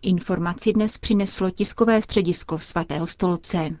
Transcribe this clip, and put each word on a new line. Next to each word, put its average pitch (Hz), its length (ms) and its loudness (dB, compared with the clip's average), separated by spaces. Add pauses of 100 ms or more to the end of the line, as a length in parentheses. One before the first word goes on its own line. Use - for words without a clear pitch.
Informaci 175 720 0
dnes 214 240 2
přineslo 196 520 0
tiskové 220 520 2
středisko 175 580 0
Svatého 165 480 -4
stolce. 170 600 -2 (120)